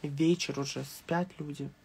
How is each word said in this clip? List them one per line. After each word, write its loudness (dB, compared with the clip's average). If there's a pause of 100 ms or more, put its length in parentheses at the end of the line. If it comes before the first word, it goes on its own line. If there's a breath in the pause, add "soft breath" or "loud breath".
вечер 2
уже, -4
спят -2 (100)
люди. -6 (140)